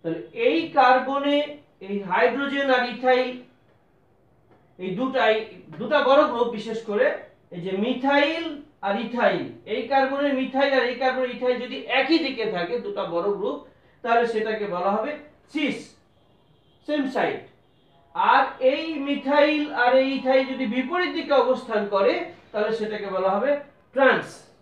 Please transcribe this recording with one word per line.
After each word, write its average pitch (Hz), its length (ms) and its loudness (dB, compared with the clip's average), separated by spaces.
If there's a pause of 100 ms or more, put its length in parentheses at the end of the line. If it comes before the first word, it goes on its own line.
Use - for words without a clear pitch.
তাহলে 160 140 -4 (280)
এই 311 100 4 (200)
কার্বনে 269 580 4 (520)
এই 202 80 -6 (140)
হাইড্রোজেন 269 640 0
আর 247 80 0 (100)
ইথাইল, 254 360 2 (1500)
এই 185 100 -8 (100)
দুটাই, 247 360 2 (440)
দুটা 277 200 2 (100)
বড় 285 120 8 (100)
গ্রুপ, 233 160 0 (100)
বিশেষ 220 220 -6 (100)
করে 220 160 2 (500)
এই 170 100 -10
যে 190 60 -6 (120)
মিথাইল 285 640 0 (420)
আর 202 80 0 (100)
ইথাইল, 208 380 0 (300)
এই 247 80 -4 (100)
কার্বনের 277 480 2
মিথাইল 269 400 0
আর 233 120 2
এই - 100 -6
কার্বনের 254 340 0
ইথাইল 247 300 0
যদি 262 120 -10 (220)
একই 311 260 2
দিকে 226 200 -4 (100)
থাকে 175 200 -4 (100)
দুটা 202 180 -6 (100)
বড় 170 140 0 (100)
গ্রুপ, 254 200 -4 (460)
তাহলে 233 300 2
সেটাকে 214 320 -4 (100)
বলা 185 200 0
হবে 269 160 -4 (420)
সিস, 285 240 -2 (1080)
সেম 294 160 -2 (120)
সাইড। - 260 -2 (760)
আর - 280 4 (280)
এই 302 120 -2 (240)
মিথাইল 294 560 2 (200)
আর 247 80 4 (100)
এই 269 60 2 (100)
ইথাইল 262 340 2
যদি 262 140 -4 (100)
বিপরীত 349 420 -2
দিকে 285 160 -2 (100)
অবস্থান 226 380 0 (120)
করে, 202 200 4 (380)
তাহলে 214 280 -2
সেটাকে 208 360 -6
বলা 185 200 2
হবে 254 160 0 (420)
ট্রান্স। 247 340 4 (340)